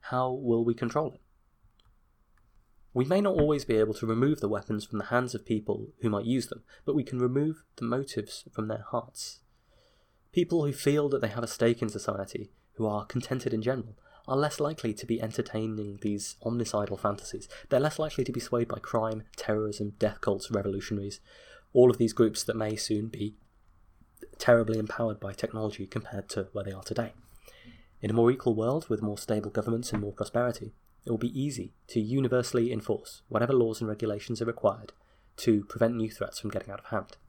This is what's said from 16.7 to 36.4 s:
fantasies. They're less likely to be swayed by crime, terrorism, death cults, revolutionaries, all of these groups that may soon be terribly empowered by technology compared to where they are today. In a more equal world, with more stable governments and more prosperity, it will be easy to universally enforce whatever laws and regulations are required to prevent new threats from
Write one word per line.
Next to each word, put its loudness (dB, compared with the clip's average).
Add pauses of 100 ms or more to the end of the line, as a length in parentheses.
fantasies. -4 (220)
They're 4
less -2
likely -2
to -2
be -4
swayed -2
by -6
crime, -2 (100)
terrorism, -2
death 0
cults, -2
revolutionaries, -2 (540)
all 12
of 2
these 4
groups 4
that -2
may -2
soon -2
be -6 (1040)
terribly 4
empowered -2
by -8
technology -6
compared -8
to -4
where -6
they -8
are -12
today. -4 (880)
In -2
a 2
more 8
equal 2
world, 0
with 0
more -2
stable -2
governments -2
and -2
more -4
prosperity, -2 (320)
it -6
will 2
be -2
easy -4 (160)
to 2
universally 2
enforce -4
whatever 2
laws 4
and -2
regulations -4
are 0
required 0 (460)
to 4
prevent 0
new -2
threats -6
from -6